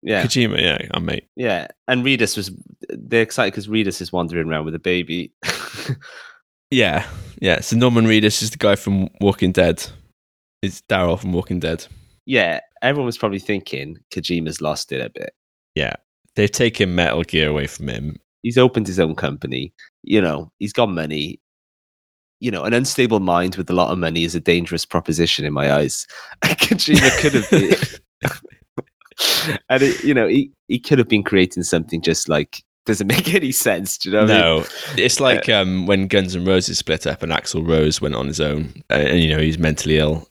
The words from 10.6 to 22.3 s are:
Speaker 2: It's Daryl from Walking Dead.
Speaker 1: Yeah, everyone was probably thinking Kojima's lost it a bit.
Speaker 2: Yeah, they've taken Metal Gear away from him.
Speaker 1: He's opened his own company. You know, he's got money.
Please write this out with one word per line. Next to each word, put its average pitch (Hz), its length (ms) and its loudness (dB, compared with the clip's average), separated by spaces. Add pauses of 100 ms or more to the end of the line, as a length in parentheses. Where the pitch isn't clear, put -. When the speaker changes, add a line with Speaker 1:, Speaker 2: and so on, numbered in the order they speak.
Speaker 2:
It's 98 260 -8
Daryl 87 300 2
from 95 120 -6
Walking 90 280 -2
Dead. 82 260 -6 (400)
Speaker 1:
Yeah, 92 360 2 (200)
everyone 139 240 0
was 117 120 -4
probably 101 200 -2
thinking 80 600 -6 (120)
Kojima's 82 480 -4
lost 76 320 -6
it 67 80 -6
a 58 120 -8
bit. - 240 -14 (400)
Speaker 2:
Yeah, 69 180 -4 (420)
they've 104 160 2
taken 107 440 0
Metal 82 260 2
Gear 78 280 0
away 73 180 -2
from - 220 -10
him. 67 280 -8 (240)
Speaker 1:
He's 117 160 -2
opened 123 300 4
his 92 120 -4
own 80 140 2
company. 69 580 -6 (300)
You - 180 2
know, 80 380 -2
he's 104 160 -8
got 113 160 2
money. 78 500 -6 (1000)